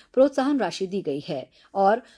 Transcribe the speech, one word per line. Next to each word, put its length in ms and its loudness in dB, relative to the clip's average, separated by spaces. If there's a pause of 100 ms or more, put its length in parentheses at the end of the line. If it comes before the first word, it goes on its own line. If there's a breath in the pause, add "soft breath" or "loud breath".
(140 loud breath)
प्रोत्साहन 460 2
राशि 280 -4
दी 140 -6
गई 180 -4
है। 300 -10 (240 soft breath)
और 280 2 (160 loud breath)